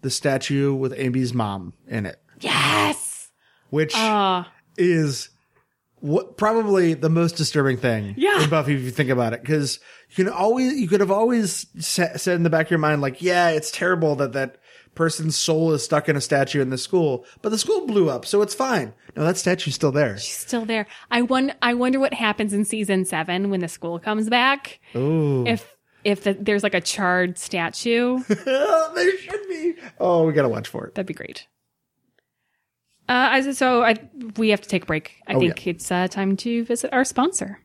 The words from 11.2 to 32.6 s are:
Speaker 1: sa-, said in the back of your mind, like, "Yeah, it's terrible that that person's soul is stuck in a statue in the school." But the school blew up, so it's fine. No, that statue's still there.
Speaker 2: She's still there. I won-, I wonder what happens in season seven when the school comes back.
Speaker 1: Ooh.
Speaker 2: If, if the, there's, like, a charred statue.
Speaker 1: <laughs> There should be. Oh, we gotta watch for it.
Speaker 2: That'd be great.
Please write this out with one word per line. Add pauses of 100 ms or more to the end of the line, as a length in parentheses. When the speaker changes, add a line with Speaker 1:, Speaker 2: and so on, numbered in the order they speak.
Speaker 1:
sa-,
said
in
the
back
of
your
mind,
like,
"Yeah,
it's
terrible
that
that (380)
person's
soul
is
stuck
in
a
statue
in
the
school." (160)
But
the
school
blew
up,
so
it's
fine. (220)
No,
that
statue's
still
there.
Speaker 2:
She's
still
there. (240)
I
won-,
I
wonder
what
happens
in
season
seven
when
the
school
comes
back. (140)
Speaker 1:
Ooh.
Speaker 2:
If, (300)
if
the,
there's,
like,
a
charred
statue.
Speaker 1:
<laughs>
There
should
be. (240)
Oh,
we
gotta
watch
for
it.
Speaker 2:
That'd
be
great. (1600)